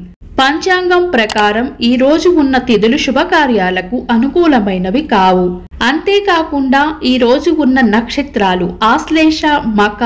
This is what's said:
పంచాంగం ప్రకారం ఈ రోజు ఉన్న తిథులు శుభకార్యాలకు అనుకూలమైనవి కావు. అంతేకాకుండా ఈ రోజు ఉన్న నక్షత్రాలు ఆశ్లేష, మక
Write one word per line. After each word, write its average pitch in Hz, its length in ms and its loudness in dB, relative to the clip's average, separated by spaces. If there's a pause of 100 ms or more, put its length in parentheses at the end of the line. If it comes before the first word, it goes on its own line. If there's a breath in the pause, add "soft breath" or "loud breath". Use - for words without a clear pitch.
(400)
పంచాంగం 359 720 2
ప్రకారం 214 560 0 (140)
ఈ 240 140 2
రోజు 294 340 2
ఉన్న 285 280 2
తిథులు 233 400 2
శుభకార్యాలకు 247 1000 -2 (140)
అనుకూలమైనవి 226 880 0
కావు. 185 440 2 (380)
అంతేకాకుండా 320 1000 0 (240)
ఈ 254 120 2
రోజు 254 420 2
ఉన్న 262 220 2
నక్షత్రాలు 208 840 0 (160)
ఆశ్లేష, 311 580 0 (240)
మక 214 400 0